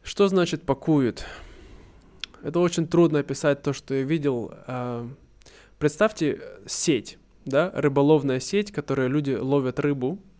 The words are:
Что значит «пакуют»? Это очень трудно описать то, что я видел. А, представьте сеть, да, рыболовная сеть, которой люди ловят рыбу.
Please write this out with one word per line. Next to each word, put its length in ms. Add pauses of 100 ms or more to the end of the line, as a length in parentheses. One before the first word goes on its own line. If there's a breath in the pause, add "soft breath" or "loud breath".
Что 260
значит 340
«пакуют»? 600 (1160 loud breath)
Это 160
очень 300
трудно 320
описать 420
то, 100
что 220
я 80
видел. 500 (140)
А, 420 (720 soft breath)
представьте 640 (240)
сеть, 520 (260)
да, 280
рыболовная 680
сеть, 320
которой 360
люди 240
ловят 460
рыбу. 400 (220)